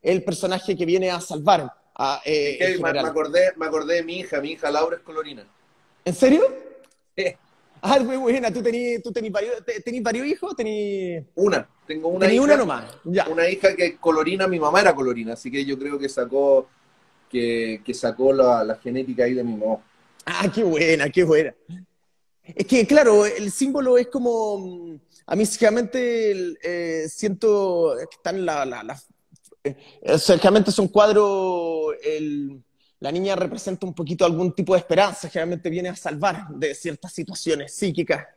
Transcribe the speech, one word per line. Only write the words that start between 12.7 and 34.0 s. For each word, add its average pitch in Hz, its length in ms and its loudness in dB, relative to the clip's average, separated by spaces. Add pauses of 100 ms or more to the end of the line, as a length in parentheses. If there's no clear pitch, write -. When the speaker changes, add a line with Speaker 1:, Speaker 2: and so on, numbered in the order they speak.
Speaker 1:
ya. 175 240 0
Speaker 2:
una 165 220 0
hija 190 260 2
que 180 120 2
es 170 120 -6
colorina, 170 480 2
mi 180 120 0
mamá 156 220 4
era 202 140 6
colorina, 120 380 -4
así 120 180 -12
que 139 140 -4
yo 139 120 -4
creo 143 220 -6
que 135 80 -6
sacó, 135 600 2 (640)
que, 117 540 -4
que 123 100 -6
sacó 127 380 0
la, 123 320 4
la 110 120 -2
genética 127 500 -2
ahí 127 80 0
de 123 100 -2
mi 117 140 -4
mamá. 107 260 -4 (420)
Speaker 1:
Ah, 180 280 -2
qué 226 100 0
buena, 160 460 2
qué 180 160 2
buena. 156 280 2 (880)
Es - 240 -6
que, 240 200 4
claro, 233 380 8
el 202 260 -4
símbolo 262 460 2
es 247 100 2
como, 226 520 -2
mm, 175 400 -14 (280)
a - 80 -2
mí, 208 100 2
sinceramente, 233 840 0
el, 180 320 -4
eh, 170 460 -4
siento 190 880 0
que 143 180 -12
están 180 300 -4
la, 147 200 -2
la, 120 180 -10
la, 135 180 -12 (600)
eh, 143 120 -6 (340)
o 160 80 6
sea, 170 200 6
generalmente 202 340 4
son 196 180 2
cuadros, 185 1120 2
el, 147 580 -6 (380)
la 139 120 -6
niña 190 240 -2
representa 185 500 -6
un 175 80 -8
poquito 170 320 -2